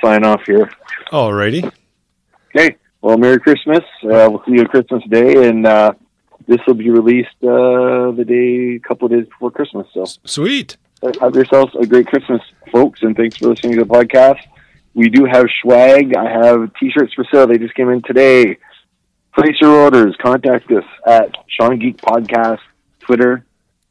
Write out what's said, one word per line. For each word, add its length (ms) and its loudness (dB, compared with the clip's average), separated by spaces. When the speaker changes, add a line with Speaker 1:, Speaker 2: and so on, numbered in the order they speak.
Speaker 1:
sign 240 0
off 220 0
here. 240 0
Speaker 2:
Alrighty. 600 -4
Speaker 1:
Okay. 220 0
Well, 160 0
Merry 220 2
Christmas. 400 0
Uh, 260 4
we'll 160 -8
see 80 -4
you 60 2
on 80 2
Christmas 420 -4
Day, 400 2
and, 160 0
uh, 280 2
this 200 2
will 80 2
be 160 -4
released, 500 0
uh, 680 -2
the 160 -6
day, 480 -4
a 40 -12
couple 280 -8
of 40 -6
days 160 -2
before 220 -12
Christmas. 440 -12
So 100 -10
Speaker 2:
S-, 220 -16
sweet. 520 -8
Speaker 1:
have 160 -2
yourselves 440 2
a 80 -2
great 200 2
Christmas, 340 -4
folks, 300 0
and 160 -4
thanks 200 -4
for 100 -4
listening 320 -4
to 60 0
the 40 -8
podcast. 500 2
We 160 0
do 140 2
have 240 2
swag. 560 4
I 120 -4
have 480 0
T-shirts 360 -4
for 180 -6
sale. 160 4
They 100 2
just 180 -10
came 140 -2
in 120 -2
today. 560 2
Place 280 -2
your 100 4
orders. 500 4
Contact 480 -2
us 140 -2
at 260 2
Sean 320 -2
Geek 180 -6
Podcast, 600 -4
Twitter, 460 -2